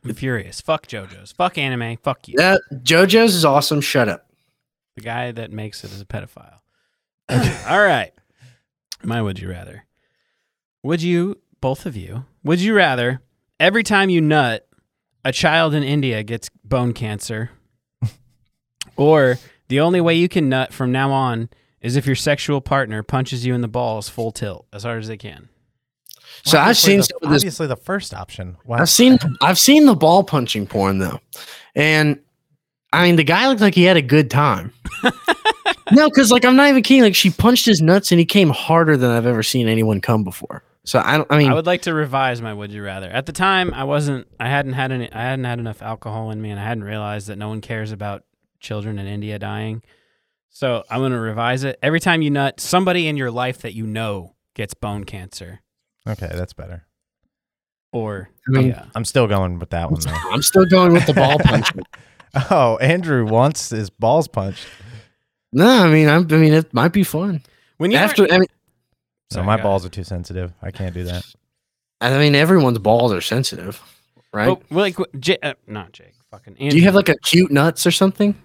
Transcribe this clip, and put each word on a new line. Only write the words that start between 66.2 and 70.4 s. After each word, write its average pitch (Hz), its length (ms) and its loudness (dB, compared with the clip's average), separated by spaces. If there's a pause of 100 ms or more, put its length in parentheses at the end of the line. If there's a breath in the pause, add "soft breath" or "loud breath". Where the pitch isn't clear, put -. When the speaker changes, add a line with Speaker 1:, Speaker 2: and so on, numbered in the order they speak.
Speaker 2:
I 156 60 4
mean, 156 160 6
it 160 200 0
might 135 200 2
be 202 100 2
fun. 165 400 -4 (320)
Speaker 1:
When 175 160 -2
you 254 60 2
Speaker 2:
After, 254 260 2
Speaker 1:
were 165 80 2
Speaker 2:
I 180 60 4
mean, 185 100 4 (840)
Speaker 3:
So 107 40 -10
Speaker 1:
Sorry, 92 120 -4
Speaker 3:
my 107 100 2
Speaker 1:
go 110 60 -4
Speaker 3:
balls 98 200 0
Speaker 1:
ahead. 90 100 -14
Speaker 3:
are - 20 -16
too 95 80 -10
sensitive. 87 580 -10